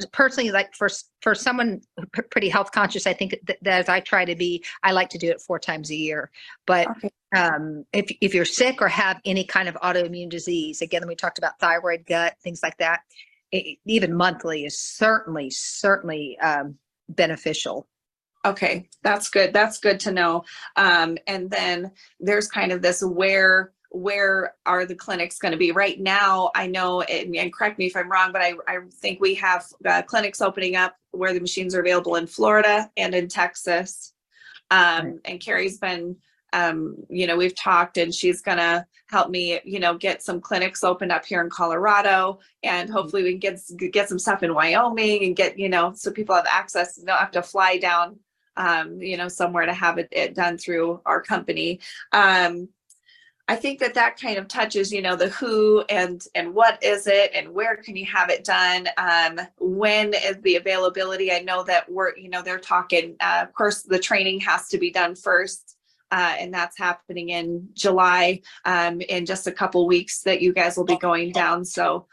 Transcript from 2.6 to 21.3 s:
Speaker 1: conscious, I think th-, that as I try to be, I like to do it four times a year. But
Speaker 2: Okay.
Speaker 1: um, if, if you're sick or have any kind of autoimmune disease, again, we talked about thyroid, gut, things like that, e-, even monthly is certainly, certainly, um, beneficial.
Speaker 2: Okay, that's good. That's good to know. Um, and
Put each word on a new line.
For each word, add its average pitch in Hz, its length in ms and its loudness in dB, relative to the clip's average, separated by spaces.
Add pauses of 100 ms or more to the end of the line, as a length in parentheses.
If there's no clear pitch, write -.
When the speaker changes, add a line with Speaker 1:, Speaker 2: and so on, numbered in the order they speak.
Speaker 1:
conscious, 202 340 0
I 185 60 2
think 190 240 -4 (100)
th-, - 140 -6
that 185 200 2
as 180 100 -2
I 185 100 2
try 185 240 0
to 175 100 -4
be, 175 300 -4 (180)
I 190 100 4
like 185 180 2
to 170 80 -12
do 170 100 -2
it 165 120 0
four 170 180 -6
times 156 320 -8
a 156 60 -6
year. 156 340 -6 (360)
But 180 220 4
Speaker 2:
Okay. 208 220 -8 (260)
Speaker 1:
um, 156 560 0
if, 202 180 -2 (120)
if 190 120 0
you're 175 120 2
sick 254 340 0
or 202 80 2
have 190 380 0
any 190 180 -2
kind 185 240 -2
of 165 80 -8
autoimmune 175 540 -2
disease, 165 500 -6
again, 170 260 -4
we 170 80 -10
talked 170 240 -6
about - 200 -4
thyroid, 170 480 0
gut, 170 360 -2
things 170 200 -8
like 165 160 -6
that, 170 220 0 (520)
e-, 156 320 -6
even 196 300 0
monthly 170 500 0
is 143 140 -10
certainly, 165 720 -2
certainly, 160 880 -2
um, 143 360 -2 (340)
beneficial. 156 760 -2 (640)
Speaker 2:
Okay, 196 400 -2 (140)
that's 202 260 0
good. 185 240 4
That's 214 260 4
good 196 220 2
to 208 100 -4
know. 170 320 2 (340)
Um, 170 500 4
and 190 240 -6